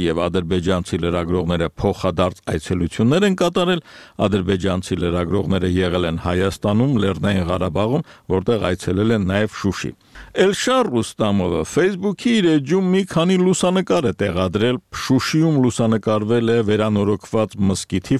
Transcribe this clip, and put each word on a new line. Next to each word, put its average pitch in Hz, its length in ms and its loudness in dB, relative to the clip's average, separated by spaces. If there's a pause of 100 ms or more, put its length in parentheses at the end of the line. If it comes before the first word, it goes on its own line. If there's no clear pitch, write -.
և 82 240 0
ադրբեջանցի 90 800 -2
լրագրողները 85 640 0 (100)
փոխադարձ 92 680 -2
այցելություններ 101 800 0
են 185 100 0
կատարել, 175 460 0 (420)
ադրբեջանցի 95 760 -2
լրագրողները 90 720 0
եղել 90 320 0
են 82 160 -4
Հայաստանում, 104 800 0
Լեռնային 95 480 -2
Ղարաբաղում, 92 540 -2 (280)
որտեղ 95 380 0
այցելել 98 460 0
են 95 100 -2
նաև 101 300 -2
Շուշի։ 87 340 -4 (260)
Էլշան 226 680 0
Ռուստամովը 101 800 0
Facebook-ի 190 680 0
իր 190 80 4 (120)
էջում 175 320 0
մի 190 160 4
քանի 175 320 2
լուսանկար 180 720 2
է 95 100 2
տեղադրել։ 101 640 0 (180)
Շուշիում 156 640 2
լուսանկարվել 113 880 0
է 117 80 2 (100)
վերանորոգված 107 840 0 (140)
մզկիթի 98 520 -2